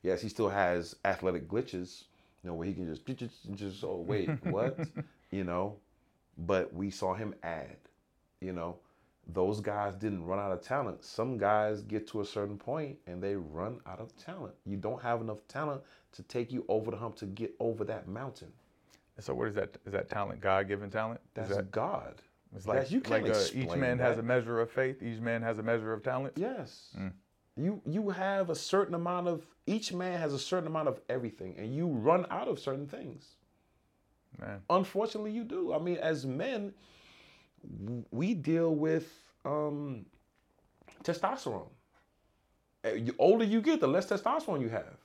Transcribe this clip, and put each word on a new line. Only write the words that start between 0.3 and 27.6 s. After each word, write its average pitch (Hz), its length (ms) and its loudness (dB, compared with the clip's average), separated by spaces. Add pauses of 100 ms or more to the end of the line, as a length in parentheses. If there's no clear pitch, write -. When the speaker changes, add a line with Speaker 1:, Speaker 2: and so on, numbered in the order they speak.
Speaker 1:
has 87 460 2 (100)
athletic 92 420 2
glitches, 92 560 -4 (400)
you 90 60 -8
know, 85 40 -4
where 82 140 -2
he 82 60 -2
can 90 120 -4
just, 80 200 -8 (120)
just, 117 380 -10
just, 98 280 -8
"Oh, 90 180 -4
wait, 95 260 0
Speaker 2:
<laughs> 147 180 -2
Speaker 1:
what?" 123 320 0 (540)
You 95 140 -2
know, 95 320 -2 (600)
but 92 360 2
we 98 180 -2
saw 92 240 0
him 104 260 -6
add, 82 360 -6 (640)
you 92 120 -4
know. 87 240 -4 (540)
Those 95 300 4
guys 104 320 0
didn't 98 320 -4
run 95 140 0
out 101 120 0
of 90 120 -2
talent. 127 400 -2
Some 120 340 -2
guys 107 460 4
get 104 240 -4
to 107 140 -2
a 98 40 -2
certain 104 320 -4
point 139 480 -4
and 90 160 -8
they 101 140 0
run 87 500 -4
out 92 140 -12
of 113 180 -14
talent. 160 380 -12 (100)
You 98 100 -4
don't 107 280 -2
have 117 180 0
enough 110 260 -8
talent 139 360 -4 (300)
to - 100 -16
take 123 280 -2
you 123 160 -2
over 110 220 4
the 101 80 -4
hump 110 200 -6
to 104 100 -8
get 101 320 -4
over 113 240 0
that 101 240 -4
mountain. 117 440 -8 (680)
Speaker 2:
So - 160 -4
what 120 140 0
is 101 40 -4
that? 101 320 -2
Is 98 80 -8
that 92 160 -2
talent, 98 320 -4
God-given 98 480 2
talent? 113 320 -4
Is - 140 -20
Speaker 1:
That's 110 220 -2
Speaker 2:
that 95 140 -2
Speaker 1:
God. - 520 -2 (320)
Speaker 2:
It's 98 100 -10
like, 120 140 4
Speaker 1:
That's, 135 120 0
you 262 100 4
can't 110 240 2
Speaker 2:
like, 107 100 4
uh, 104 40 6
each - 180 2
Speaker 1:
explain 131 220 0
Speaker 2:
man 123 200 4
has 120 160 6
Speaker 1:
that. 113 60 -2
Speaker 2:
a 113 40 -2
measure 117 360 4
of 117 100 0
faith. 131 320 0
Each 113 160 -4
man 117 240 0
has 113 160 0
a 110 40 -4
measure 113 300 2
of 107 80 -4
talent. 131 340 -2
Speaker 1:
Yes. 196 640 -4
Speaker 2:
Mm. 95 160 -4 (480)